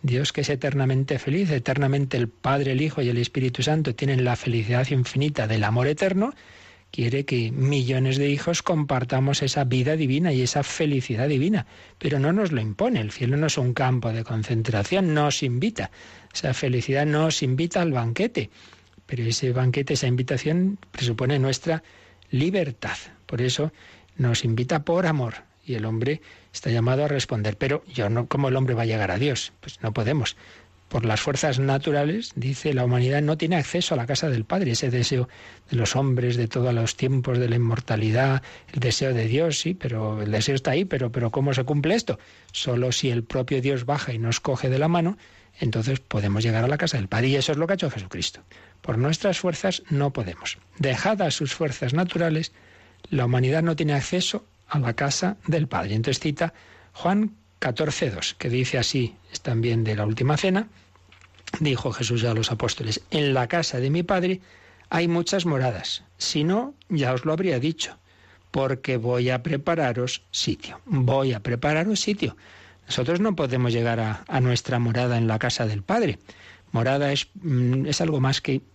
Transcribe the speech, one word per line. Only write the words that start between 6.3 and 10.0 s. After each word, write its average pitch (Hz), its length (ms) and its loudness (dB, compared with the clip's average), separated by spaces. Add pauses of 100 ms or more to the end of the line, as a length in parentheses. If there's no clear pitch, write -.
quiere 131 360 0
que 117 260 0
millones 131 640 2
de 143 120 2
hijos 170 340 0
compartamos 139 800 2
esa 139 220 0
vida 127 320 2
divina 151 340 2